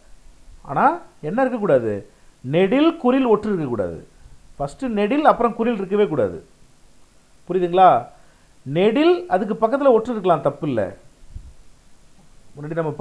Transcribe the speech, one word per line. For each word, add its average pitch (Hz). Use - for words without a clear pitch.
ஆனா 160
என்ன 196
இருக்கக்கூடாது? 170
நெடில் 247
குறில் 254
ஒற்று 208
இருக்கக்கூடாது. 117
First 220
நெடில் 254
அப்புறம் 233
குறில் 233
இருக்கவே 202
கூடாது. 101
புரியுதுங்களா? 180
நெடில் 226
அதுக்கு 202
பக்கத்துல 262
ஒற்று 220
இருக்கலாம், 175
தப்பு 139
இல்ல. 117
முன்னாடி 151
நம்ம 156